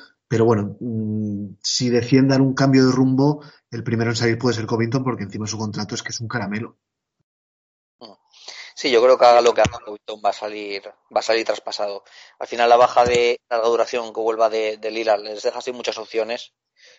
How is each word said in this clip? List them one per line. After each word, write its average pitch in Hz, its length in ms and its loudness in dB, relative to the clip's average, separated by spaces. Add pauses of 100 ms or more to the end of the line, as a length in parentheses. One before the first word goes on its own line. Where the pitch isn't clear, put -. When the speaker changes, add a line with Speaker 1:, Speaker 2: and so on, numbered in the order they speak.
(260)
Speaker 1:
pero 113 180 2
bueno, 104 360 0
mm, 107 840 -6
si - 280 -2
deciden 123 380 2
dar 135 120 2
un 135 140 2
cambio 131 320 4
de 127 60 4
rumbo, 131 520 2 (280)
el 117 120 -10
primero 117 260 -2
en 113 60 -4
salir 113 200 0
puede 117 200 0
ser 110 100 -6
Covington, 117 380 -2
porque 117 180 -4
encima 104 240 -8
su 104 100 -10
contrato 107 380 -8
es - 80 -8
que - 80 -12
es - 100 -12
un 113 60 -10
caramelo. 107 500 -8 (2000)
Speaker 2:
Sí, - 160 -4
yo 117 120 6
creo 127 160 6
que 123 80 6
haga 120 160 8
lo 117 100 6
que 110 80 0
haga 104 240 0
Covington 107 400 -14
va 101 60 2
a - 20 -4
salir, 104 500 -10 (320)
va 107 60 2
a - 20 -4
salir 113 220 0
traspasado. 104 580 -6 (360)
Al 135 100 -10
final 120 200 2
la 120 80 8
baja 123 280 4
de 120 340 2 (100)
larga 117 200 0
duración 113 440 -2
que 107 80 -8
vuelva 113 280 0
de, 107 300 -2
de 107 120 -8
Lillard 110 300 0
les 107 220 -12
deja 123 180 -4
sin 127 160 -8
muchas 113 220 -8
opciones. 110 560 -8 (440)